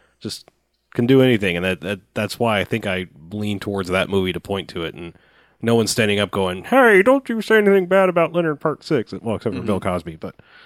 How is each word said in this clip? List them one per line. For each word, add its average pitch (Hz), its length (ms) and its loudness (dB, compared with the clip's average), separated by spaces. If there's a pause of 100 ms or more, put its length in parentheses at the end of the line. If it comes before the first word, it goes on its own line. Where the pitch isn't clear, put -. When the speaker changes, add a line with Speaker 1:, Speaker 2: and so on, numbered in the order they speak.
(200)
Speaker 1:
just - 280 -12 (460)
can 120 120 0
do 131 140 8
anything. 104 360 4
And 87 80 -4
that, 92 180 -2
that, 95 180 -6 (140)
that's 107 240 -6
why 110 220 0
I 92 40 0
think 107 220 -4
I 92 200 -4 (240)
lean 104 300 -6
towards 98 300 -6
that 92 180 0
movie 92 240 0
to 85 80 -6
point 98 300 -6
to 87 140 -8
it. 80 100 -8
And 85 180 -14 (480)
no 117 140 0
one's 110 160 2
standing 104 300 0
up 101 100 -2
going, 95 340 -4
"Hey, 233 380 4
don't 262 260 2
you 226 140 -6
say 220 160 2
anything 196 280 4
bad 190 220 2
about 170 240 0
Leonard 160 280 -2
Part 147 240 -4
Six." 131 280 -2
Well, 101 240 -4
except 95 180 -4
for 92 40 -6
Speaker 2:
Mm-hmm. 92 80 -8
Speaker 1:
Bill 95 140 0
Cosby, 87 360 -6
but 92 200 -14 (300)